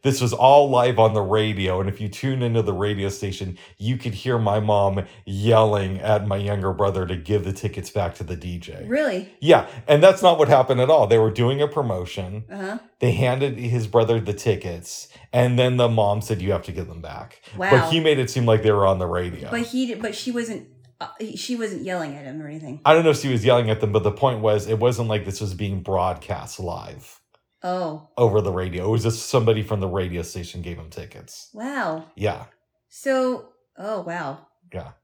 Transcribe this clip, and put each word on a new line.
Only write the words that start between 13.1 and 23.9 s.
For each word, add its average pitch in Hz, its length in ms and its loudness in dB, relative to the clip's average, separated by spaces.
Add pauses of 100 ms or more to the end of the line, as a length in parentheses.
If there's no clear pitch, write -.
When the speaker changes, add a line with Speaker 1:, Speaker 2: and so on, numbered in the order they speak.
Speaker 1:
handed 131 440 0
his 117 300 -2
brother 113 320 4
the 104 140 -4
tickets. 90 760 -6 (240)
And 123 260 2
then 127 200 4
the 120 100 4
mom 104 340 2
said, 101 200 -4
"You 98 100 -2
have 87 120 -2
to 92 100 -12
give 85 160 -8
them 82 120 -14
back." - 400 -16 (160)
Speaker 2:
Wow. 185 140 -4
Speaker 1:
But 160 220 6
he 165 80 0
made 151 180 4
it 120 100 -2
seem 120 160 -2
like 110 160 4
they 110 120 4
were 101 120 4
on 95 140 4
the 90 80 -2
radio. 87 420 -6
Speaker 2:
But 233 120 -4
he, 240 340 -4
but 214 180 -8
she - 180 -8
wasn't, 226 360 -8 (320)
uh, - 80 -12 (120)
he, 214 160 -12
she 247 200 -6
wasn't 214 280 -8
yelling 165 320 -6
at 139 100 -16
him 143 160 -12
or 151 60 -14
anything. 156 380 -12
Speaker 1:
I 151 80 10
don't 165 100 8
know 160 60 6
if 143 100 4
she 139 120 -4
was 113 120 0
yelling 120 280 4
at 107 100 0
them, 104 100 0